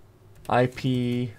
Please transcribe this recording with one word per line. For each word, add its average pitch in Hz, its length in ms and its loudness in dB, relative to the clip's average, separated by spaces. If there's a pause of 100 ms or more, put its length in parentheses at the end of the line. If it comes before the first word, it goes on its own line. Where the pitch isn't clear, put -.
(500)
I 123 180 4
P, 123 720 -2